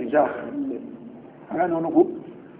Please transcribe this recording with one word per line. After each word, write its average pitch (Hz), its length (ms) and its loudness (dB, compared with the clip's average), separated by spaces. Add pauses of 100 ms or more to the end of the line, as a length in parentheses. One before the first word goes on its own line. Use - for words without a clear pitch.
hijab." 131 240 4 (1200)
An - 60 -4
gane 180 180 2
wani 320 180 0
ko? 359 140 8 (520)